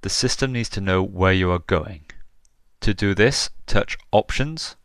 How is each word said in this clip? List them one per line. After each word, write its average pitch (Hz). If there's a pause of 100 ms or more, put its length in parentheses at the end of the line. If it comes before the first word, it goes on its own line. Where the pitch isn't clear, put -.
the 98
system 131
needs 117
to -
know 95
where 95
you 92
are 87
going. 78 (760)
To 107
do 101
this, 110 (180)
touch - (160)
Options 143